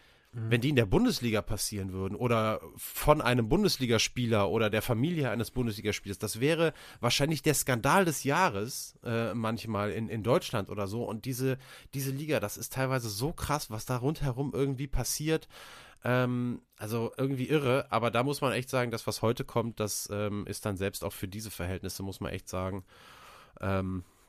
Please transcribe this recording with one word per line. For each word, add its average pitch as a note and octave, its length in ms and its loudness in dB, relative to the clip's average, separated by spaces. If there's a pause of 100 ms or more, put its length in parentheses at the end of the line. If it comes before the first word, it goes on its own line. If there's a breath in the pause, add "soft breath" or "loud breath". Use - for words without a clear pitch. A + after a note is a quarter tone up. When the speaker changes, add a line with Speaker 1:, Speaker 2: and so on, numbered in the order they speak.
(360 soft breath)
Speaker 1:
Mhm. A2+ 160 -4
Speaker 2:
wenn A#2+ 100 4
die C3 80 2
in D3+ 60 2
der A#2 100 6
Bundesliga A#2+ 560 4
passieren F#2+ 520 -4
würden F#2+ 220 -2
oder A2 440 2 (160)
von - 460 4
einem A#2+ 260 4
Bundesligaspieler A#2 1000 4
oder G#2+ 200 2
der G#2+ 120 2
Familie C3+ 480 0
eines G#2+ 220 -2
Bundesligaspielers, G#2+ 680 -2
das A2 200 -4
wäre D#3 340 2 (260 loud breath)
wahrscheinlich C#3+ 420 2
der D3+ 120 4
Skandal C#3+ 500 4
des E3 220 0
Jahres, C3+ 760 0
äh, A2+ 300 0
manchmal A2 580 -2
in, G#2+ 180 -4
in G#2+ 140 -4
Deutschland A#2+ 460 0
oder G2+ 180 -4
so. A2+ 160 -4
Und D3+ 220 -6
diese, C3 320 -2 (360 loud breath)
diese C#3 180 -4
Liga, C#3+ 280 0
das G#2 180 -4
ist - 160 -10
teilweise C3 360 0
so A2+ 220 -2
krass, - 400 -4
was G#2+ 140 -6
da B2+ 120 -2
rundherum C3+ 560 -2
irgendwie C#3 340 -2
passiert. D3+ 600 0 (560 loud breath)
Ähm, B2 580 0 (160)
also A2+ 400 -4
irgendwie C3 300 0
irre, C#3 420 2
aber A2+ 220 2
da A#2 120 2
muss C#3 180 -2
man C3 100 4
echt B2 180 -2
sagen, B2 220 0
das, A2+ 160 -6
was - 140 -2
heute A#2+ 240 2
kommt, A2+ 340 -2
das, - 320 -4
ähm, G#2 360 -2
ist - 180 -6
dann G#2 100 -2
selbst F#2+ 300 -2
auch F#2+ 80 -6
für - 160 -6
diese G#2+ 200 -8
Verhältnisse, F#2 540 -6
muss G2 160 -8
man - 140 -4
echt - 160 -8
sagen, F#2+ 340 -4 (800 loud breath)
ähm, F#2+ 420 -2 (260 soft breath)